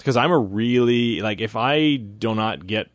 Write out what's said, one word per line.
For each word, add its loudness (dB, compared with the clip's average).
'cause 0
I'm 2
a 4
really, 2
like, -4
if -6
I 2
do -6
not -4
get -4